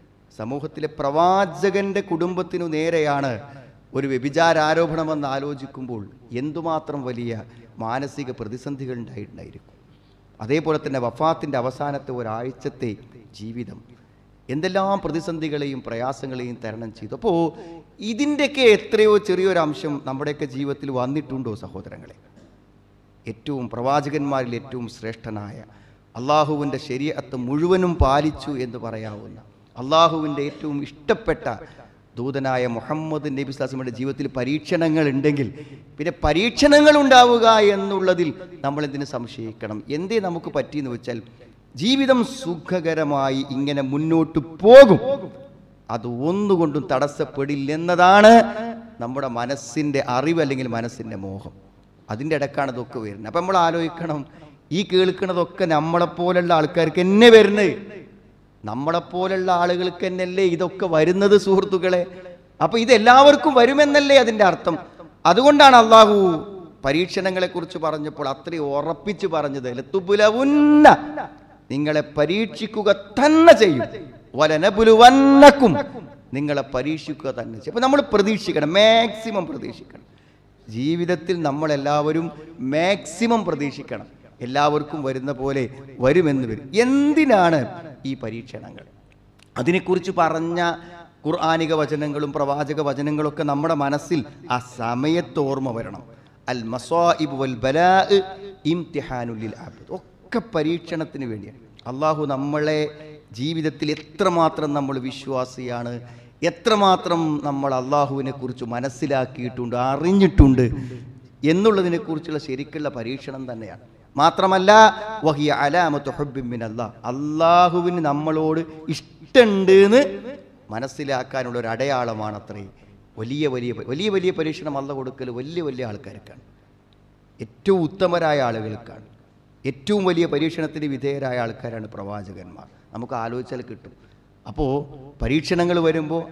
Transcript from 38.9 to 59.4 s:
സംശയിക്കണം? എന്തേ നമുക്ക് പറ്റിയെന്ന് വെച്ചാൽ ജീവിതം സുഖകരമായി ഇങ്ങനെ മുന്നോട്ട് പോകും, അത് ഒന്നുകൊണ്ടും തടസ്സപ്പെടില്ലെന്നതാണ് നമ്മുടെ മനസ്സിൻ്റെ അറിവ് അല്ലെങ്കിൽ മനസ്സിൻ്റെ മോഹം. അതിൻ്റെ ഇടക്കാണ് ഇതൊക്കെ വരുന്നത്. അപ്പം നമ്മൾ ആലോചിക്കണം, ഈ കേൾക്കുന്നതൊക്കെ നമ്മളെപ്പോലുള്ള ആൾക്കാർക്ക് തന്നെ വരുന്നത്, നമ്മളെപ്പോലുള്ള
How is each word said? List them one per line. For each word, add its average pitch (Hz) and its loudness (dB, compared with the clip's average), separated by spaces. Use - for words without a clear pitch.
സംശയിക്കണം? 113 -10
എന്തേ 196 -4
നമുക്ക് 165 -10
പറ്റിയെന്ന് 135 -6
വെച്ചാൽ 117 -10
ജീവിതം 262 2
സുഖകരമായി 156 -4
ഇങ്ങനെ 139 -4
മുന്നോട്ട് 160 0
പോകും, 226 12
അത് 117 -8
ഒന്നുകൊണ്ടും 175 0
തടസ്സപ്പെടില്ലെന്നതാണ് 151 4
നമ്മുടെ 131 -8
മനസ്സിൻ്റെ 139 -4
അറിവ് 160 0
അല്ലെങ്കിൽ 131 -4
മനസ്സിൻ്റെ 113 -8
മോഹം. 95 -14
അതിൻ്റെ 139 -4
ഇടക്കാണ് 139 -4
ഇതൊക്കെ 123 -10
വരുന്നത്. 104 -12
അപ്പം 175 -4
നമ്മൾ 185 -2
ആലോചിക്കണം, 165 -4
ഈ 202 -2
കേൾക്കുന്നതൊക്കെ 185 0
നമ്മളെപ്പോലുള്ള 175 0
ആൾക്കാർക്ക് 156 0
തന്നെ 208 8
വരുന്നത്, 208 6
നമ്മളെപ്പോലുള്ള 180 -4